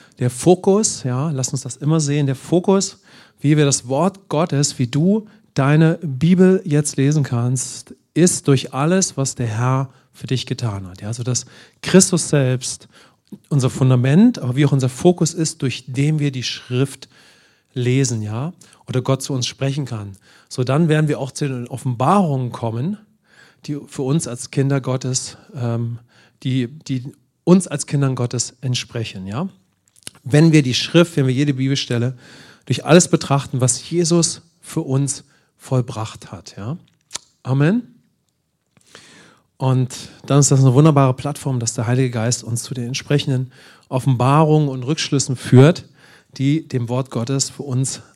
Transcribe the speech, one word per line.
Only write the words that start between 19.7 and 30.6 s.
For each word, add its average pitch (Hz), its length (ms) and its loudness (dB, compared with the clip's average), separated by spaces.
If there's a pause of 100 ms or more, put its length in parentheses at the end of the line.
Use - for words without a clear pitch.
kann. 104 320 -12 (320)
So, 127 160 -4
dann 147 240 0
werden 156 180 2
wir 139 120 -2
auch 131 120 -8
zu - 160 -6
den 123 220 -8
Offenbarungen 131 800 0
kommen, 120 460 -6 (680)
die 147 120 -8 (100)
für - 140 -10
uns 135 260 0
als 120 240 -12
Kinder 139 300 0
Gottes, 127 560 -6 (180)
ähm, 117 440 -4 (440)
die, 127 240 -2
die 131 460 -10 (320)
uns 185 220 6
als 143 200 -8
Kindern 139 280 0
Gottes 123 440 -4
entsprechen, 117 680 -6
ja. 127 200 -6 (760)
Wenn 151 280 6
wir 151 100 6